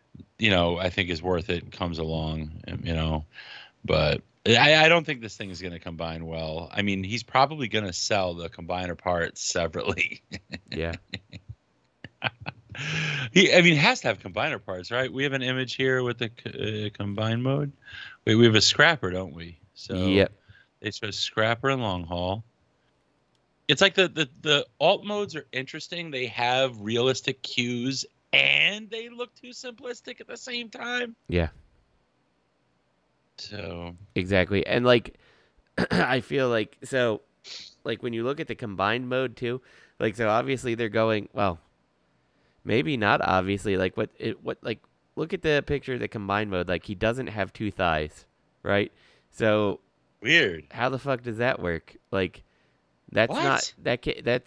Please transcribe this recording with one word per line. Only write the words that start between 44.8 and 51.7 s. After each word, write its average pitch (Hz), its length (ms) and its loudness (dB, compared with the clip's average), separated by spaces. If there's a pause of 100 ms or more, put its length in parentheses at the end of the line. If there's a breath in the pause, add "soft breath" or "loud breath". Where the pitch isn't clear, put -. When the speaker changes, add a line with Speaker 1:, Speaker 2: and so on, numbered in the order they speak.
Speaker 2:
look 160 180 -4
at 175 80 -6
the 147 260 2
picture 135 260 -4
of 123 60 -4
the 113 80 -4
combined 104 440 -2
mode. 90 160 0
Like, 90 180 -2
he 104 100 -8
doesn't 113 320 0
have 98 260 -4
two 107 180 -4
thighs, 78 540 0 (380)
right? 101 280 0 (400 soft breath)
So 107 480 2 (420)
Speaker 1:
Weird. 110 500 2
Speaker 2:
how 117 180 -2
the 131 100 -4
fuck 131 220 -2
does 120 160 -8
that 120 240 0
work? 85 340 -4 (160)